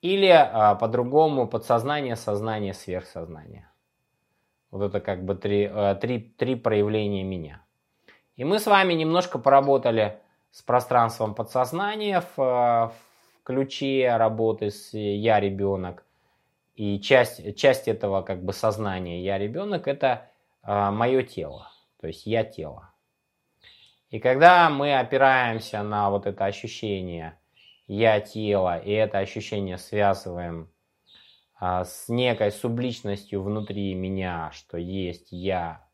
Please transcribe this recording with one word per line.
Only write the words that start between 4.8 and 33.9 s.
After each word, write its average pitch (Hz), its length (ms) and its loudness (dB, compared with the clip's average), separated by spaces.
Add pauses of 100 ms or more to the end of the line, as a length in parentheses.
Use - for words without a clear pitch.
это 101 200 -2
как 92 220 -6
бы 95 120 -2
три, 101 360 0
э, 101 300 0
три, 117 180 -2
три 123 360 -4
проявления 107 680 0
меня. 85 400 -10 (760)
И 120 60 -8
мы 175 140 0
с 208 80 -4
вами 190 300 6
немножко 165 420 0
поработали 127 840 4 (300)
с - 140 -20
пространством 117 720 2
подсознания 185 840 -2
в, 175 200 -8
э, - 0 -
в 120 520 2 (500)
ключе 135 760 -2
работы 110 540 0
с - 260 -14
«я 104 420 2
ребёнок». 98 640 -4 (720)
И 101 240 -4
часть, - 560 2
часть 135 320 2
этого 98 360 -2
как 92 200 -8
бы 92 80 -6
сознания 95 680 -4
«я 98 160 -4
ребёнок» — 165 500 -6
это, 135 400 -2 (360)
э, 101 260 0
моё 120 320 0
тело, 82 500 -10 (300)
то 85 60 -10
есть - 180 -12
я 110 180 0
тело. - 460 -12 (1200)
И 110 100 -8
когда 160 520 8
мы 139 260 0
опираемся 123 840 2
на 104 260 0
вот 98 160 -2
это 98 200 -4
ощущение 92 920 -8 (480)
«я 107 340 4
тело», 101 600 0
и 101 120 -6
это 107 280 0
ощущение 98 580 -6
связываем, 87 960 -4 (880)
а, 90 260 -2
с - 240 -18
некой 117 420 0
субличностью 117 920 -6
внутри 101 500 -6